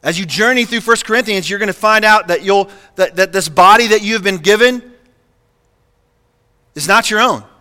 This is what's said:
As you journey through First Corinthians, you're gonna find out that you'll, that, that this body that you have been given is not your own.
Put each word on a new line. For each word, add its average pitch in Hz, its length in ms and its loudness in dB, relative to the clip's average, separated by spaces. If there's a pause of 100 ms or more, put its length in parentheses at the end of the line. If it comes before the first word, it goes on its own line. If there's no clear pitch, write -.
As 165 160 -4
you 190 80 -8
journey 226 380 0
through 233 160 -6
First - 240 -2
Corinthians, 208 440 -4
you're 196 120 -6
gonna 202 120 -4
find 214 320 0
out 214 220 2
that 175 160 -2
you'll, 196 280 0 (260)
that, 180 200 -2
that 190 160 0
this 180 160 -4
body 196 380 6
that 214 160 2
you 208 120 -4
have 202 100 -4
been 196 140 -2
given 226 540 0 (1800)
is 151 140 -10
not 214 200 2
your 214 120 -2
own. 175 240 -2 (160)